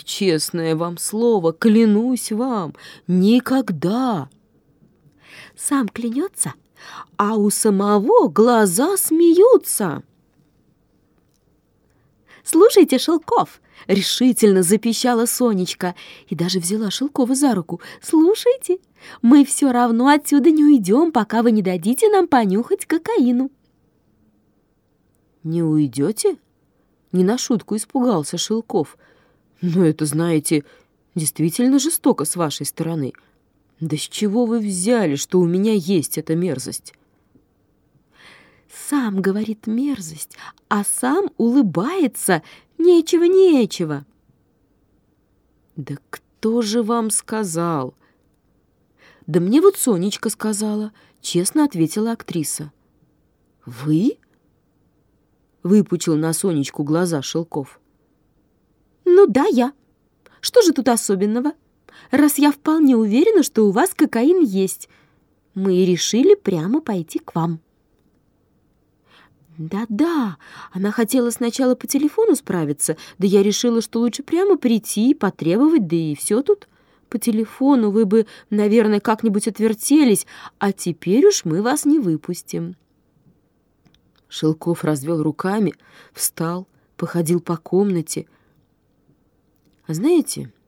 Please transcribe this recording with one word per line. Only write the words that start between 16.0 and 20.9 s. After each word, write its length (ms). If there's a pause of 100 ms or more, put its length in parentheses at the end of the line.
и 80
даже 240
взяла 320
Шелкова 440
за 200
руку. 260 (200)
«Слушайте, 800 (420)
мы 240
всё 260
равно 360
отсюда 440
не 120
уйдём, 480